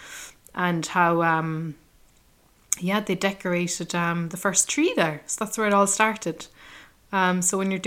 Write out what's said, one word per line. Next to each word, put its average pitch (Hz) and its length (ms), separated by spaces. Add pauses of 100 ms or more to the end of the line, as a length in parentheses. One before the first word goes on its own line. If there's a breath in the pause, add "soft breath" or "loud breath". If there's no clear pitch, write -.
(540 loud breath)
and 175 320
how, 170 360
um, 160 540 (1040)
yeah, 190 200
they 208 160
decorated, 175 800
um, 170 340
the 170 160
first 185 240
tree 349 260
there. 156 300
So - 200
that's 208 120
where 214 100
it 202 60
all 202 140
started. 202 600 (640 loud breath)
Um, 185 300
so 190 160
when 190 140
you're 185 160